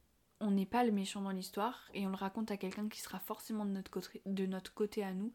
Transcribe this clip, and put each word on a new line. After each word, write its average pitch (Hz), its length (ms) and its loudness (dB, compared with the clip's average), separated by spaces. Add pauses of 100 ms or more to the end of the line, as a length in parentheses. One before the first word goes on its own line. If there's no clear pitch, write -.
(420)
on 214 100 4
n'est 196 140 6
pas 240 180 4
le 233 80 6
méchant 196 300 0
dans 190 100 -2
l'histoire, 202 600 -2
et 196 120 0
on 190 40 0
le 190 80 -2
raconte 202 340 -2
à 196 60 2
quelqu'un 202 320 -2
qui - 100 -8
sera - 200 -8
forcément 214 460 -4
de 202 60 2
notre 190 180 -2
côté, - 360 -6
de 196 200 2
notre 190 280 -2
côté 214 280 0
à 190 120 0
nous, 202 220 -2